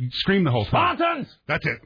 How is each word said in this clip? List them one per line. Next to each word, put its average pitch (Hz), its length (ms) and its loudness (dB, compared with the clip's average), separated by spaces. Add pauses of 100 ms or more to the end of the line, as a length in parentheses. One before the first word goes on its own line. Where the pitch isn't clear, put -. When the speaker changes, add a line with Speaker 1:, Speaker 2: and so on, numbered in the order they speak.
(140)
Speaker 1:
screamed 190 340 2
the 127 40 2
whole 113 140 0
time. 349 320 2
Speaker 2:
"Spartans!" 339 300 -2 (200)
Speaker 1:
That's 156 200 -4
it. 117 180 -4